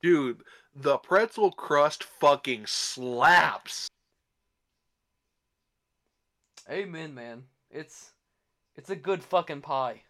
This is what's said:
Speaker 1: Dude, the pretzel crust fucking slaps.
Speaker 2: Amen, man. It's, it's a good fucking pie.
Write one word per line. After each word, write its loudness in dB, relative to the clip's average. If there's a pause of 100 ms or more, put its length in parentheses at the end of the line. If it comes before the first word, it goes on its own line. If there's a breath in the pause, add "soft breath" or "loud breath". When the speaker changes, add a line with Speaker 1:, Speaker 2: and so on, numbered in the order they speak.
Speaker 1:
Dude, 2 (320 soft breath)
the 0
pretzel 2
crust 2
fucking 0
slaps. 0 (2750)
Speaker 2:
Amen, -10
man. -16 (260)
It's, -18 (640)
it's -20
a -6
good -4
fucking -2
pie. -4